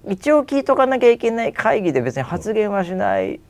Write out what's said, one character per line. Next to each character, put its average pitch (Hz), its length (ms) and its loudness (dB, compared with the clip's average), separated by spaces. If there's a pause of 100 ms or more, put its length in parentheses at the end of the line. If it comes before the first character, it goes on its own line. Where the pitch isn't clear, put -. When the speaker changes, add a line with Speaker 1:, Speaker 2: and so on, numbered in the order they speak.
Speaker 1:
一 202 240 0
応 294 120 4
聞 277 160 -2
い 269 40 -8
と 269 100 2
か 262 120 4
な 262 120 0
き 240 60 2
ゃ 233 60 8
い 233 80 2
け 233 120 0
な 226 160 -4
い 220 60 -4
会 226 300 0
議 170 100 0
で 131 80 2
別 120 160 -4
に 135 60 -4
発 175 320 -6
言 208 180 0
は 190 120 -2
し 175 80 -8
な 190 280 0
い、 - 140 -4
Speaker 2:
う - 40 -12
ん。 - 120 -18